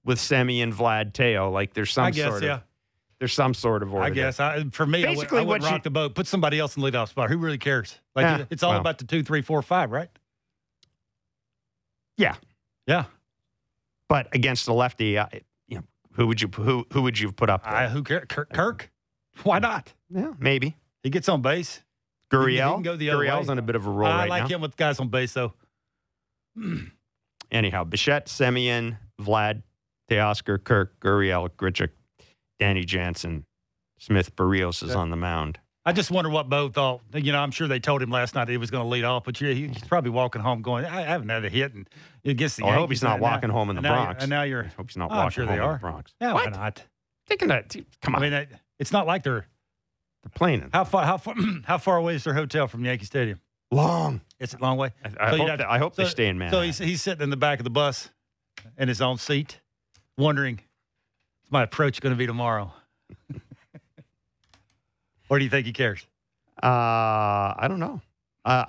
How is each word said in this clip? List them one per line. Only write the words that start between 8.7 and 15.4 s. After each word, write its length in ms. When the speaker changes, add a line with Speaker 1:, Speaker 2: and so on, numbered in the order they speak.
Speaker 1:
well. 100
Speaker 2:
about 160
the 80
two, 180
three, 180
four, 200
five, 300
right? 180
Speaker 1:
Yeah. 180
Speaker 2:
Yeah. 180
Speaker 1:
But 280
against 300
the 80
lefty, 440
I, 120